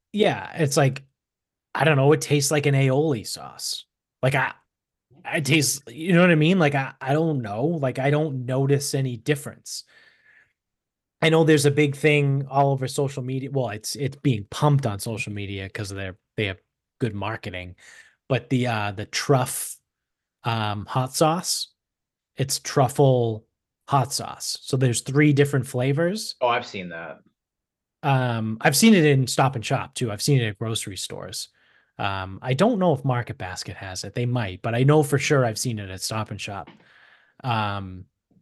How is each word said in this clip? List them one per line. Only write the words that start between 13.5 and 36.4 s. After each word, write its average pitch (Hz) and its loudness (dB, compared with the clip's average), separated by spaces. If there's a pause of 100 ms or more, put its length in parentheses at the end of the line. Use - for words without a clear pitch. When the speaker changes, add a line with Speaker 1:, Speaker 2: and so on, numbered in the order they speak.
Speaker 1:
Well, 131 -2
it's, 107 -10
it's 139 -4
being 110 0
pumped 143 2
on 101 -4
social 107 -8
media 98 -8
'cause 98 -10
they're, 98 -10 (200)
they 107 -2
have 95 -6 (380)
good 110 -4
marketing. 98 -10 (520)
But 123 -2
the, 123 0
uh, 104 -2
the 101 -10
truff, - -2 (640)
um, 107 -2
hot 131 -4
sauce, 165 0 (680)
it's 139 -4
truffle 127 2 (420)
hot 131 0
sauce. - -8
So - -4
there's 127 0
three 147 4
different 139 2
flavors. 156 -4
Speaker 2:
Oh, 123 0
I've 120 -2
seen 92 -12
that. 82 -12 (840)
Speaker 1:
Um, 120 0
I've 147 4
seen 220 8
it 170 6
in 139 4
Stop 135 2
and 110 -8
Shop, 110 -4
too. 117 -4
I've 104 -8
seen 139 4
it 113 0
at 104 -6
grocery 110 -6
stores. - -10 (500)
Um, 98 -6
I 131 -2
don't 202 2
know 180 2
if 135 -4
Market 123 -2
Basket 92 -10
has 92 -10
it. - -12
They 123 -2
might, 110 -4
but 113 -2
I 123 2
know 151 6
for 143 0
sure 139 2
I've 113 -2
seen 113 -4
it 98 -10
at 95 -10
Stop 110 -6
and 101 -10